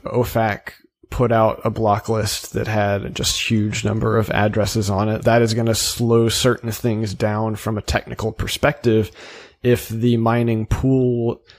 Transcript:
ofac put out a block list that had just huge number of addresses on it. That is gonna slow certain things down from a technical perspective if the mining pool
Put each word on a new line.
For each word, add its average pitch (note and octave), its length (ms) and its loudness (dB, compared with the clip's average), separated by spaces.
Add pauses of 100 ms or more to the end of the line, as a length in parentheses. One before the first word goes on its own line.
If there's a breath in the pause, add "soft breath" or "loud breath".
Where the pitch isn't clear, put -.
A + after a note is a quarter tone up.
ofac A2+ 680 -2 (380)
put A#2+ 200 0
out A2+ 340 2
a A#2 60 -2
block G#2 380 0
list - 460 -4
that G#2+ 120 -2
had G2+ 480 0
just - 340 -2
huge G#2+ 360 0
number A2 340 0
of G#2+ 120 0
addresses G#2 600 0
on G2+ 180 0
it. G#2+ 140 -2
That A#2 200 4
is A2+ 120 0
gonna A2+ 220 0
slow A#2 520 2
certain A2+ 440 0
things G#2+ 420 -2
down G#2+ 400 -2
from G#2+ 240 -4
a G2 40 -6
technical - 500 -4
perspective A2 800 0 (500 loud breath)
if A#2+ 260 2
the A#2 280 2
mining A2+ 500 2
pool B2 760 0 (180 soft breath)